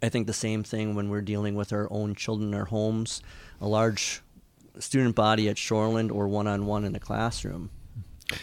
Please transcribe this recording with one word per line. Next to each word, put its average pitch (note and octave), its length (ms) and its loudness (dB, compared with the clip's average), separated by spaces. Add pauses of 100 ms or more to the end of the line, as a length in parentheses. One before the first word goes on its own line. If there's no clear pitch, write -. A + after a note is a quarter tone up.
I A#2 60 2
think A2 180 0
the A2 60 -2
same A2 300 -2
thing G#2+ 320 -2
when G2+ 140 0
we're G#2 120 0
dealing G#2 340 0
with G#2 180 -2
our G#2 180 0
own G#2 240 -2
children G#2+ 380 -2
in G2+ 60 0
our G2+ 60 -2
homes, A2 560 0 (380)
a G#2 80 -2
large G#2+ 540 2 (580)
student B2+ 360 2
body G#2+ 340 6
at G#2 80 0
Shoreland A2+ 540 2
or G2+ 160 2
one-on-one G#2 580 2
in F#2 100 -2
a - 40 -6
classroom. G#2+ 680 -4 (720)